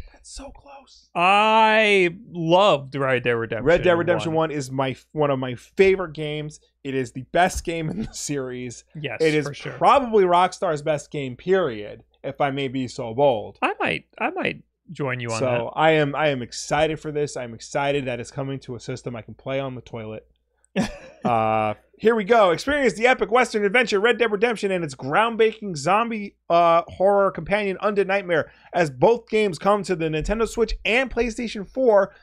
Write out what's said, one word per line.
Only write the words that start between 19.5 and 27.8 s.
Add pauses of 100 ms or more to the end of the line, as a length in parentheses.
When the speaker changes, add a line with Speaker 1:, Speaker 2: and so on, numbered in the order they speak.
Speaker 1:
on
the
toilet. (480)
Speaker 2:
<laughs> (360)
Speaker 1:
Uh, (240)
here
we
go.
Experience
the
epic
Western
adventure
Red
Dead
Redemption
and
its
groundbreaking
zombie, (140)
uh,
horror
companion